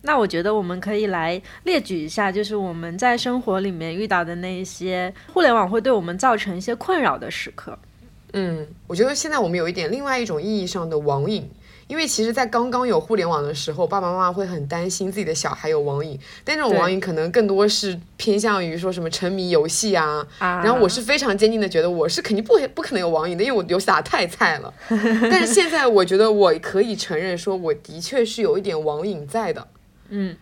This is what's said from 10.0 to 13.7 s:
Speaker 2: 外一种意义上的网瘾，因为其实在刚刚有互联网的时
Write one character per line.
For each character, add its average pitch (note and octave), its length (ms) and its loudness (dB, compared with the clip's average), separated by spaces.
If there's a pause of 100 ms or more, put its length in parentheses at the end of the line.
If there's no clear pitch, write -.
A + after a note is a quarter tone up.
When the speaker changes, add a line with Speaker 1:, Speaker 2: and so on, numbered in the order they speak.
Speaker 2:
外 C4 160 -2
一 A#3 60 -2
种 D#3 160 -4
意 G#3 200 -2
义 F3+ 60 -6
上 E3+ 220 -6
的 D#3 100 0
网 D3 300 0
瘾， F#3+ 200 -4 (380)
因 D4 100 -6
为 D#4+ 100 0
其 - 160 -2
实 A3+ 80 0
在 B3 140 0
刚 A#3+ 240 -2
刚 B3 180 0
有 A3+ 120 2
互 A#3 160 -2
联 F3 120 0
网 D#3 140 0
的 D3 120 -4
时 D3+ 200 -6